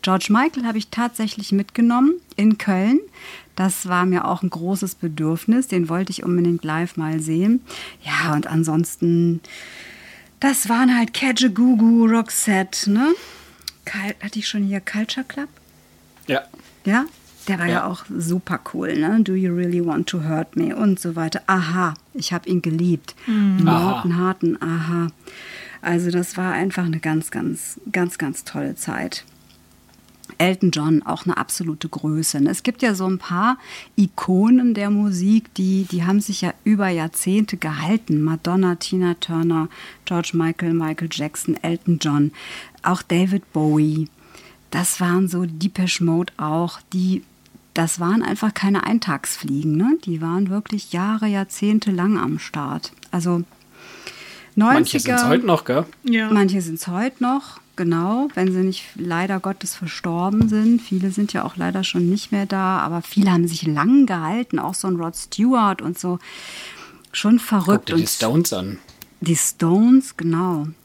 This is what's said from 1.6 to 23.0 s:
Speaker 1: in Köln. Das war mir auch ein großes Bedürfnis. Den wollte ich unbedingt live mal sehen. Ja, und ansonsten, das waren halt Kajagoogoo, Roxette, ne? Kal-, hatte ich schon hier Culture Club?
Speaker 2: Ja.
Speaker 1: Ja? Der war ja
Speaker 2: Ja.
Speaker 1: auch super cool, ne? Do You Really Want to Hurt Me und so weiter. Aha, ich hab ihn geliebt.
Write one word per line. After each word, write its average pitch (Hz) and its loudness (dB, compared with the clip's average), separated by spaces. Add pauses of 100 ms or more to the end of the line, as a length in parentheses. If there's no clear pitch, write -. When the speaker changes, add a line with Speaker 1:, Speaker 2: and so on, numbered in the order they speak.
Speaker 1:
in 214 4
Köln. 208 2 (580)
Das 185 -2
war 180 2
mir 180 2
auch 180 0
ein 185 0
großes 185 -4
Bedürfnis. 165 0
Den 175 0
wollte 185 -2
ich - -8
unbedingt 175 2
live 160 -4
mal 160 -2
sehen. 170 2 (440)
Ja, 156 0
und 147 0
ansonsten, 170 0 (1000)
das 269 0
waren 247 4
halt 233 0
Kajagoogoo, 233 4
Roxette, 214 0
ne? 233 4 (760)
Kal-, 202 -8
hatte 208 -8
ich 208 -6
schon 208 -2
hier 196 -2
Culture 214 -6
Club? 285 -10 (760)
Speaker 2:
Ja. 135 0 (460)
Speaker 1:
Ja? 226 2 (460)
Der 190 -2
war 170 0
ja 175 0
Speaker 2:
Ja. 175 -2
Speaker 1:
auch 180 -8 (120)
super 170 -4 (140)
cool, - -4
ne? 190 2
Do 190 2
You 185 0
Really 175 0
Want 165 -2
to 170 -4
Hurt 160 -4
Me - 0
und 202 2
so 170 -6
weiter. 160 -4
Aha, 175 0 (220)
ich - -6
hab 170 -6
ihn 180 0
geliebt. 170 0 (140)